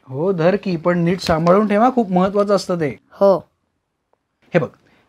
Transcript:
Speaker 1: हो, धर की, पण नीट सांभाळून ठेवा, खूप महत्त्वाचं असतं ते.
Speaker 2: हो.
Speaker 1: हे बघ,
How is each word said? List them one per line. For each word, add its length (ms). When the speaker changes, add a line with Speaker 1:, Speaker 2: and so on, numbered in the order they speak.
Speaker 1:
हो, 240
धर 320
की, 140
पण 220
नीट 200
सांभाळून 480
ठेवा, 280
खूप 160
महत्त्वाचं 440
असतं 200
ते. 220
Speaker 2:
हो. 260
Speaker 1:
हे 60
बघ, 100